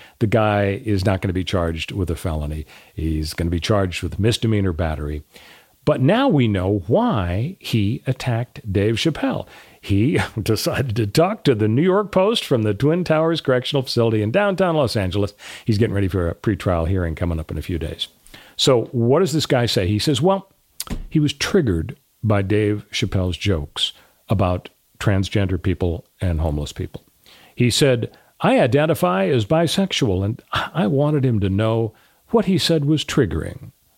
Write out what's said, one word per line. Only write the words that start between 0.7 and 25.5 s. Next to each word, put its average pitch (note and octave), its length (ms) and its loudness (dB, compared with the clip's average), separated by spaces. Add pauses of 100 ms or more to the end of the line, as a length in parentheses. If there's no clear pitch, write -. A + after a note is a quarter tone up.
is G2 200 0
not F#2+ 180 0
gonna G2 100 -2
be F2+ 120 -2
charged E2 480 -2
with F2+ 180 -2
a E2 40 -2
felony. D2+ 520 -6 (280)
He's D#2 380 -4
gonna E2+ 180 -4
be F2 80 0
charged G2 440 -2
with E2+ 160 -6
misdemeanor G#2 560 0
battery. D2+ 480 -4 (640)
But C#3 160 2
now A3+ 260 4
we C#3+ 180 4
know G2 420 0
why B2+ 680 0
he A2 480 -2
attacked A#2+ 640 -4
Dave G2+ 260 0
Chappelle. - 500 -2 (340)
He A2 380 2 (120)
<laughs> G#2+ 120 -6
decided A2+ 540 -2
to A2+ 100 0
talk F3 380 2
to C3+ 100 4
the G#2+ 140 2
New A#2 120 2
York F#3 320 2
Post G#3 320 2
from A#2 200 0
the G#2 100 0
Twin D3+ 280 0
Towers D#3+ 380 0
Correctional C3 400 0
Facility A2+ 400 0
in G#2 100 0
downtown F#3+ 460 0
Los C3+ 180 2
Angeles. G2 380 -2 (320)
He's G#2+ 140 2
getting G#2+ 160 2
ready G2 140 0
for F2 200 0
a - 60 -4
pretrial F2 520 0
hearing F2 280 -2
coming E2 260 -2
up - 100 -10
in - 60 -8
a D#2 60 -6
few E2+ 160 -6
days. D#2+ 300 -8 (500)
So B2 340 2
what B2+ 280 4
does E3 120 0
this D#3 140 0
guy B2 180 2
say? G#2+ 220 0
He G#2 120 0
says, C#3 220 0
well, F#3+ 320 0 (560)
he D#3+ 100 0
was D3 140 2
triggered G#2 640 0 (260)
by G#2 200 2
Dave G#2 480 0
Chappelle's F#2 460 -2
jokes - 560 -2 (360)
about F2+ 400 0 (300)
transgender G2 640 0